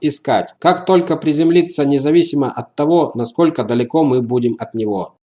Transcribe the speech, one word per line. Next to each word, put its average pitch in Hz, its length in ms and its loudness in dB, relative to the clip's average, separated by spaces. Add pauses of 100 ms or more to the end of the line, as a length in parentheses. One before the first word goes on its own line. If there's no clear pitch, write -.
искать, 131 560 -2
как 180 260 0
только 175 320 2
приземлится, 165 720 2
независимо 143 640 2
от - 220 -12
того, 156 400 0
насколько 135 500 -2
далеко 120 400 0
мы 131 160 2
будем 120 380 -2
от - 160 -12
него. 104 500 -6